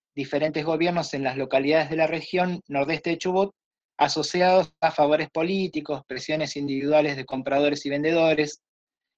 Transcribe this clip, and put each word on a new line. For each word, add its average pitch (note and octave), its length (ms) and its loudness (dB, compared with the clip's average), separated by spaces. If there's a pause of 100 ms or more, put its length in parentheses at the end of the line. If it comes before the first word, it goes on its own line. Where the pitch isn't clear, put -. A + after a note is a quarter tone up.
(140)
diferentes D3 520 -2
gobiernos E3 480 0
en C3+ 100 -4
las C3 140 -2
localidades C#3 520 2
de D#3+ 60 -4
la D#3+ 100 2
región F3 640 -2
nordeste D3 440 -2
de E3 60 -2
Chubut, F#3+ 380 0 (420)
asociados F3+ 840 2
a D#3+ 100 2
favores D3+ 380 2
políticos, D#3+ 760 -4
presiones D3 520 -6
individuales C#3+ 580 0
de C3 100 -10
compradores C3+ 600 -2
y C#3+ 40 -4
vendedores, D3+ 720 0 (560)